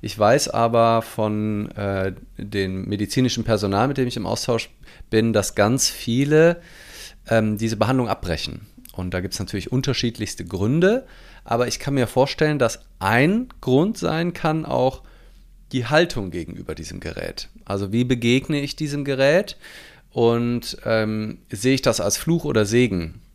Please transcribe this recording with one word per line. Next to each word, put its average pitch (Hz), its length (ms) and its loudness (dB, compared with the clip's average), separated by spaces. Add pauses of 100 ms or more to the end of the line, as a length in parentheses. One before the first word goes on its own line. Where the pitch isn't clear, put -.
Ich 104 160 -8
weiß 110 320 4
aber 117 540 2
von, 107 680 -4
äh, 98 400 -2 (240)
dem 98 520 -4
medizinischen 107 540 0
Personal, 104 460 2
mit 143 80 -2
dem 131 100 0
ich 123 100 -6
im 104 100 -6
Austausch 110 440 -2 (380)
bin, 113 240 2
dass 104 240 0
ganz 110 320 4
viele, 151 720 2 (680)
ähm, 110 300 2
diese 113 180 -2
Behandlung 117 320 2
abbrechen. - 580 -4 (260)
Und 90 200 -6
da 92 80 -2
gibt's 92 200 -6
natürlich 95 320 -6
unterschiedlichste 123 720 -2
Gründe, 165 600 2 (380)
aber 120 220 0
ich - 140 -6
kann 139 140 -4
mir 127 120 2
vorstellen, 147 540 0
dass 117 200 0 (200)
ein 143 480 2 (120)
Grund 151 380 2
sein 170 340 -2
kann 160 340 -2
auch 127 360 -2 (720)
die 123 140 -2
Haltung 139 440 0
gegenüber 80 460 -10
diesem 82 240 -12
Gerät. - 480 -8 (160)
Also 98 280 -4
wie 120 120 2
begegne 127 560 0
ich 143 160 -8
diesem 143 280 -6
Gerät 139 520 2 (540)
und, 117 760 0
ähm, 110 540 -2 (120)
sehe 120 240 2
ich 135 80 -2
das - 180 2
als - 160 0
Fluch 165 280 0
oder 113 200 2
Segen? 101 560 2 (140)